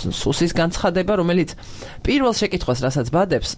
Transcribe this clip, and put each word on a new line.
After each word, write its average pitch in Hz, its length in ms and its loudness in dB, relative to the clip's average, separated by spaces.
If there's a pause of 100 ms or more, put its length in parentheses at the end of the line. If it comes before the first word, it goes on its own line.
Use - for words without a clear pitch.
სუსის 147 440 0
განცხადება, 180 640 0
რომელიც 175 400 2 (420)
პირველ 254 380 2
შეკითხვას, 135 480 0
რასაც 131 240 0
ბადებს, 170 500 0